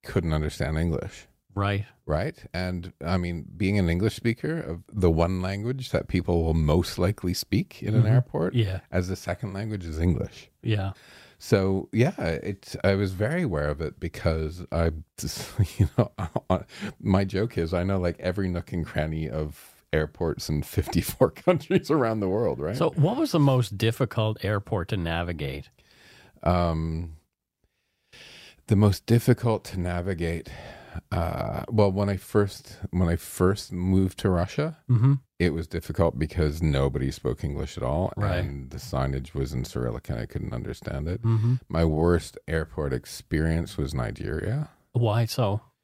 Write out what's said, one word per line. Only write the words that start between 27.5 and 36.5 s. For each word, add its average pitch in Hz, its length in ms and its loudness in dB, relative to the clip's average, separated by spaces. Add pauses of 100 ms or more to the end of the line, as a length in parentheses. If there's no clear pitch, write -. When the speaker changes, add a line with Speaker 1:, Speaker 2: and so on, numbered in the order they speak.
Speaker 1:
the 107 100 4
most 101 300 4
difficult 117 600 4
to - 140 -8
navigate, 87 680 -2 (640)
uh, - 600 -2
well, 104 200 4
when 98 180 0
I 98 80 0
first, - 640 -2 (120)
when 90 180 2
I 85 80 2
first - 560 0
moved 92 480 2
to 101 100 2
Russia, 92 480 0 (100)
Speaker 2:
Mm-hmm. 127 260 4 (260)
Speaker 1:
it 87 120 4
was 82 140 -4
difficult 82 520 0
because 78 440 0